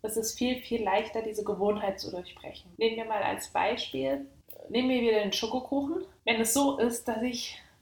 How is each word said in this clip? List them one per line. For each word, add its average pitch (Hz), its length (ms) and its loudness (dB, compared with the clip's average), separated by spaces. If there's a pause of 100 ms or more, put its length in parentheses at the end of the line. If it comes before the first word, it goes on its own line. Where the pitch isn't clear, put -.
ist 214 140 -2
es 220 160 0
viel, 247 280 0
viel 226 220 -2
leichter, 214 380 0
diese 208 220 -4
Gewohnheit 202 560 0
zu - 120 -8
durchbrechen. - 640 -12
Nehmen 226 200 2
wir 226 80 -4
mal 214 180 -2
als - 240 -2
Beispiel, 247 760 0 (440)
nehmen 254 200 2
wir 247 120 4
wieder 220 180 6
den 202 140 0
Schokokuchen. 277 720 -2 (220)
Wenn 226 160 4
es 226 120 2
so 277 240 4
ist, 233 300 0
dass 220 140 -2
ich 240 400 -4 (200)